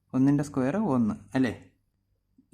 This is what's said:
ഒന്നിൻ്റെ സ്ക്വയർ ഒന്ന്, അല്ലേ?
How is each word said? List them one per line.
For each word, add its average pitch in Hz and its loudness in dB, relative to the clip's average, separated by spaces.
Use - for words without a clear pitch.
ഒന്നിൻ്റെ 143 2
സ്ക്വയർ 135 -2
ഒന്ന്, 107 0
അല്ലേ? 123 0